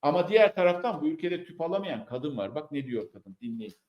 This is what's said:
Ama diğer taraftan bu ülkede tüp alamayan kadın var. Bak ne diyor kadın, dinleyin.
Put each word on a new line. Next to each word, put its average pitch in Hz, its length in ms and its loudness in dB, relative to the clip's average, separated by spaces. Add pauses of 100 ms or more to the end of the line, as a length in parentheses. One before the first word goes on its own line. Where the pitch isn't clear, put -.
Ama 170 260 4
diğer 214 260 6
taraftan 175 480 2
bu 151 60 2
ülkede 175 360 -4
tüp - 160 -14
alamayan 170 460 -4
kadın 127 300 -6
var. 101 180 -4
Bak 151 180 -8
ne 139 140 -6
diyor 113 260 -6
kadın, 98 280 -20
dinleyin. 113 340 -10 (140)